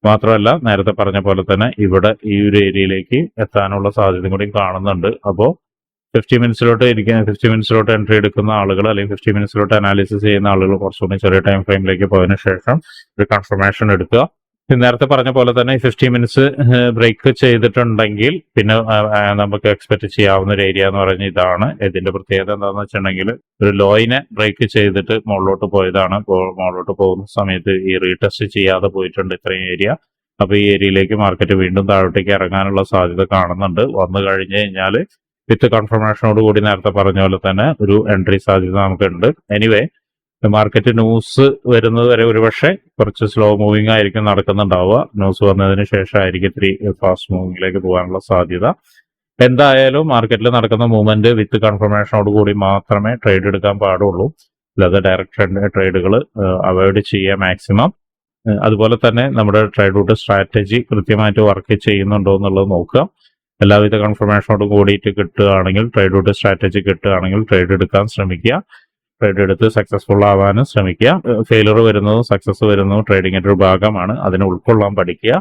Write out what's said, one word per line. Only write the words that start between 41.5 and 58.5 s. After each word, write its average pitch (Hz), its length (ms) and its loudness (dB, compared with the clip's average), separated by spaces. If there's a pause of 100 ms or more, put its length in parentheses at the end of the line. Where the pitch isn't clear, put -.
വരുന്നത് 117 420 2
വരെ 117 160 4
ഒരുപക്ഷെ 113 500 0 (240)
കുറച്ച് 107 260 -2
സ്ലോ 107 320 2
മൂവിങ് 104 320 0
ആയിരിക്കും 107 360 0
നടക്കുന്നുണ്ടാവുക. 98 920 0
ന്യൂസ് 98 280 -2
വന്നതിന് 98 400 2
ശേഷമായിരിക്കും 95 640 -2
ഇത്തിരി 95 300 -2 (220)
ഫാസ്റ്റ് 92 340 -2
മൂവിങ്ങിലേക്ക് 92 440 -6
പോകാനുള്ള 92 400 -4
സാധ്യത. 90 480 -2 (800)
എന്തായാലും 135 640 4
മാർക്കറ്റിൽ 117 420 0
നടക്കുന്ന 113 340 0
മൂവ്മെന്റ് 107 440 2
with 110 300 0
കൺഫർമേഷനോട് 104 720 0
കൂടി 104 220 2
മാത്രമേ 101 640 -2
ട്രേഡ് 98 320 0
എടുക്കാൻ 101 320 -2
പാടുള്ളൂ. 98 480 0 (220)
അല്ലാതെ 95 520 -2
ഡയറക്റ്റ് 92 360 -2
ട്രെൻഡ്, 98 380 -2
ട്രേഡുകൾ, 95 420 0
ഏഹ്, 95 420 -2 (100)
അവോയ്ഡ് 95 320 2
ചെയ്യുക 98 340 -2
മാക്സിമം. 98 600 -2 (540)
ഏഹ്, 104 100 0